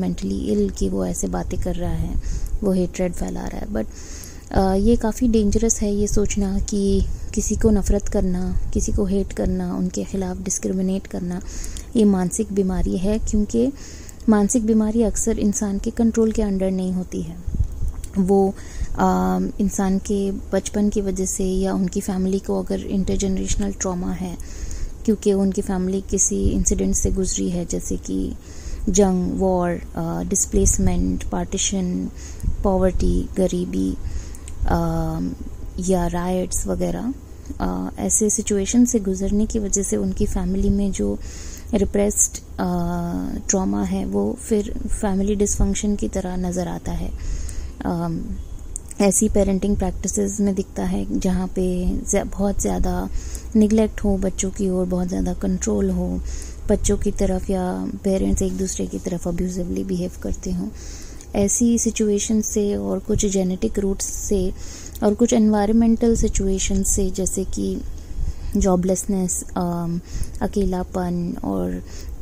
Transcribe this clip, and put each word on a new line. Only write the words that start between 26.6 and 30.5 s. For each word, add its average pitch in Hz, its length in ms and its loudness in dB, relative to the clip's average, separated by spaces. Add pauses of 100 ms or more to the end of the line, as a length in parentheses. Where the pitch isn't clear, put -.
से - 160 0
गुजरी 190 380 0
है, 175 160 -2
जैसे 180 320 -4
कि - 360 -4 (560)
जंग, 185 500 4
war, 185 300 2 (260)
अ, 170 280 -4
displacement, 185 1000 2